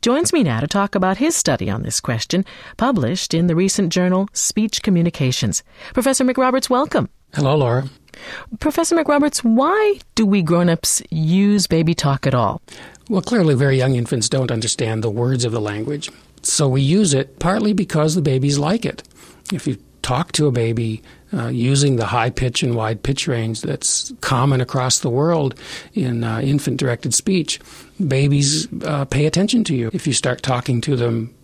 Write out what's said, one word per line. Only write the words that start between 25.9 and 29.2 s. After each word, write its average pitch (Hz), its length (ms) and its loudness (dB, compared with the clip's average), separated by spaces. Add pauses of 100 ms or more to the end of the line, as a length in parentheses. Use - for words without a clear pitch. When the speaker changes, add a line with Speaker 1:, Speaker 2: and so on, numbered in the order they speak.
Speaker 2:
in, 123 300 -2
uh, 113 160 -2
infant-directed 135 720 0
speech, - 460 0 (480)
babies, 143 600 2 (160)
uh, 147 220 -2
pay 143 220 0